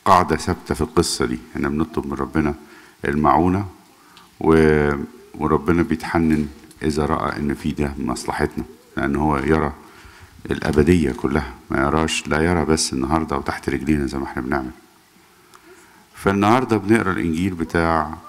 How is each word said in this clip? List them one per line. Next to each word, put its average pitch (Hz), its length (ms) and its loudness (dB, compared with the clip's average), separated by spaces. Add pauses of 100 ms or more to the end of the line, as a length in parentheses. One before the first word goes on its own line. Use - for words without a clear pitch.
قاعدة 87 320 6
ثابتة - 380 -4
في - 60 -6
القصة - 460 0
دي. 60 120 -2 (140)
احنا 73 160 -4
بنطلب 73 380 -2
من 71 60 -6
ربنا 71 420 0 (500)
المعونة، 76 640 2 (720)
و-، 78 520 4 (420)
وربنا 78 480 0
بيتحنن 78 680 0 (340)
إذا 76 240 0
رأى 73 320 -4
إن 71 160 -4
في 73 180 -6
ده 71 260 -4
مصلحتنا، - 640 -6 (320)
لأن 69 200 -4
هو 76 220 0
يرى 73 340 0 (800)
الأبدية 73 640 2
كلها، 71 420 -2 (160)
ما - 80 -2
يراش، 73 500 0
لا 73 120 0
يرى 85 240 2
بس 78 280 0
النهاردة 71 440 -2
وتحت - 320 -6
رجلينا 71 380 0
زي 67 120 -6
ما 67 60 -6
احنا 67 180 -8
بنعمل. 65 280 -4 (1400)
فالنهاردة 110 640 2
بنقرأ 98 360 2
الإنجيل 90 420 -2
بتاع 82 640 0 (100)